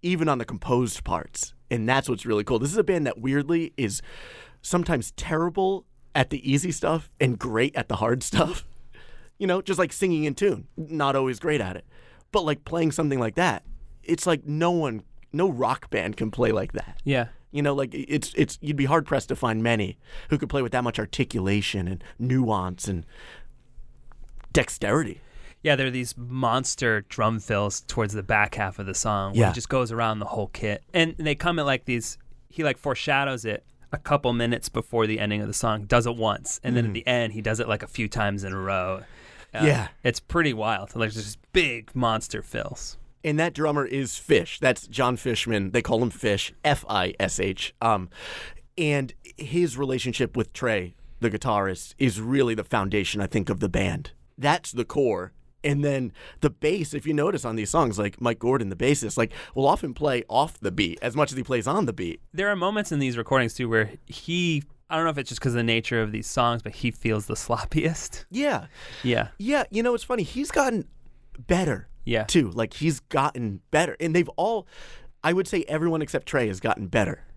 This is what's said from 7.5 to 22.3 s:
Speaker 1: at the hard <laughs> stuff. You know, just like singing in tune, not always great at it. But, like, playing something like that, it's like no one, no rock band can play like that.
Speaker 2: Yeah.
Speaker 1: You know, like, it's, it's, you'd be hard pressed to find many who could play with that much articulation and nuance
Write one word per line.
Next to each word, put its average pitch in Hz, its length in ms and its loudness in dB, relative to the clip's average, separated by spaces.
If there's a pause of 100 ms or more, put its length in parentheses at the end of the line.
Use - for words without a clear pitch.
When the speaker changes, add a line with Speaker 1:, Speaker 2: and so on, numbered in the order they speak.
Speaker 1:
at 123 120 -4
the - 80 0
hard 117 260 2
<laughs> - 20 -8
stuff. 175 420 0 (720)
You 202 80 -2
know, 185 160 2
just 180 160 -2
like 180 140 4
singing 170 320 2
in 143 100 0
tune, 190 320 2 (100)
not 151 380 0
always 131 240 2
great 151 220 2
at 92 160 -4
it. - 80 -14 (480)
But, 202 120 4
like, 151 200 0
playing 165 260 2
something 147 300 2
like 113 160 0
that, 160 260 2 (400)
it's 165 220 0
like 160 220 2
no 156 240 2
one, 147 320 0 (300)
no 170 180 2
rock 123 400 0
band 98 260 0
can 110 140 -2
play 117 220 2
like 101 220 0
that. - 280 -6
Speaker 2:
Yeah. 131 240 2 (240)
Speaker 1:
You 143 120 -2
know, 143 120 4
like, 139 180 0
it's, 147 440 -2
it's, 151 260 2
you'd 147 140 -2
be 139 80 2
hard 151 200 4
pressed - 260 0
to 131 60 0
find 110 280 0
many 107 340 2 (320)
who 147 80 2
could - 100 -2
play 139 140 0
with 120 100 0
that 123 120 2
much 117 160 -2
articulation 98 880 0
and 92 160 -6 (140)
nuance 110 680 0